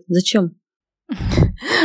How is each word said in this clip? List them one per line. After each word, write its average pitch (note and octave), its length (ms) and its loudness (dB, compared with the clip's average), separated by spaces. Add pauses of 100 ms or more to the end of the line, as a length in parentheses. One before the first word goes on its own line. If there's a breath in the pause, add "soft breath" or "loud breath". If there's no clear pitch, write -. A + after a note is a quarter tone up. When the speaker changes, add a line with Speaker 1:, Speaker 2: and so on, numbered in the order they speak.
Speaker 1:
зачем? F3+ 480 0 (540)
Speaker 2:
<laughs> C4 60 -8 (680 loud breath)